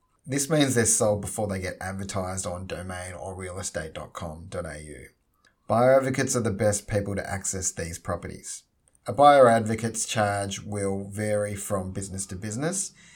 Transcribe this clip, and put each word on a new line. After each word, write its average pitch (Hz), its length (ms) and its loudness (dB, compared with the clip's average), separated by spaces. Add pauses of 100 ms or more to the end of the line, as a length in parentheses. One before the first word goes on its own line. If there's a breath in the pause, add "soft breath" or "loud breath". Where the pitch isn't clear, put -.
(260)
This 139 240 -2
means 143 260 4
they're 117 100 4
sold 104 360 2
before 101 260 -4
they 95 120 -4
get 90 220 -6
advertised 95 640 -6
on 92 220 -8
Domain 90 460 -10
or 90 220 -10
realestate 90 580 -8
dot - 200 -12
com 82 340 -10
dot 80 180 -8
A 76 140 -10
U. 76 280 -16 (600 soft breath)
Buyer 127 300 6
advocates 131 380 0
are 120 60 0
the 110 100 0
best 104 360 0
people 101 280 -2
to - 140 -6
access 92 420 -4
these 85 280 -8
properties. - 640 -8 (440)
A 120 40 -2
buyer 139 380 10
advocate's 113 560 2
charge 101 560 -2
will 98 480 -4
vary 104 460 -2
from 95 360 -4
business 95 360 -8
to 95 80 -10
business, 117 580 -6 (220 loud breath)